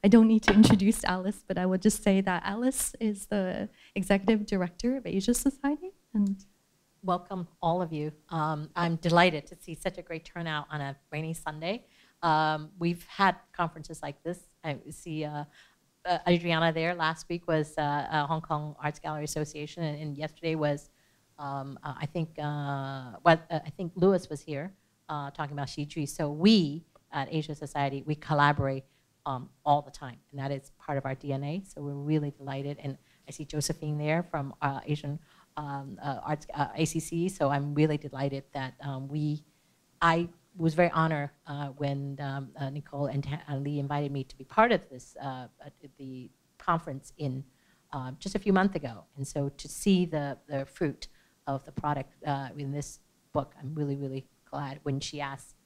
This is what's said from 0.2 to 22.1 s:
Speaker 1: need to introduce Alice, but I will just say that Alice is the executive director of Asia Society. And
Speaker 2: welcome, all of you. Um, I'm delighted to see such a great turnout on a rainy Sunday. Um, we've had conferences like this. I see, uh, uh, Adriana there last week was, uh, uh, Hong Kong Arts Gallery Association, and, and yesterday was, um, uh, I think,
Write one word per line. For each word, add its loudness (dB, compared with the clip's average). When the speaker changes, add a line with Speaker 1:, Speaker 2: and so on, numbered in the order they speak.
Speaker 1:
need 6
to 8
introduce 8
Alice, -2
but -2
I 2
will 2
just 2
say 6
that 0
Alice -2
is -2
the -2
executive 4
director -2
of -8
Asia 2
Society. 0
And 0
Speaker 2:
welcome, -4
all 2
of -4
you. -4
Um, -2
I'm 0
delighted 4
to -18
see -12
such -6
a -14
great -10
turnout -6
on -6
a -6
rainy -6
Sunday. -6
Um, 2
we've -2
had 2
conferences -6
like -10
this. -6
I -4
see, -6
uh, -6
uh, 2
Adriana 4
there 0
last -2
week -6
was, 0
uh, 0
uh, 0
Hong -2
Kong -6
Arts -6
Gallery -6
Association, -6
and, -4
and -8
yesterday -4
was, -2
um, -8
uh, -10
I -4
think, -4